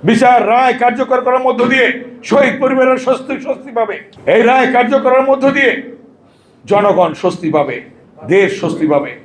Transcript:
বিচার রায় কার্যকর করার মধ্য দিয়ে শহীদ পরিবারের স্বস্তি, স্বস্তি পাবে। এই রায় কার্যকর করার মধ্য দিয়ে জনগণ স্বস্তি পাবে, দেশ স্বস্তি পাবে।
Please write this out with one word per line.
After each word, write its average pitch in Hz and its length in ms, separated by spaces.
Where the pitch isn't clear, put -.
বিচার 226 360
রায় 247 340
কার্যকর 247 400
করার 254 240
মধ্য 247 220
দিয়ে 254 180
শহীদ 262 360
পরিবারের 254 440
স্বস্তি, 262 380
স্বস্তি - 300
পাবে। 220 240
এই 214 160
রায় 247 300
কার্যকর 247 340
করার 262 240
মধ্য 269 140
দিয়ে 277 160
জনগণ 202 500
স্বস্তি 175 360
পাবে, 139 260
দেশ 196 200
স্বস্তি 160 280
পাবে। 143 260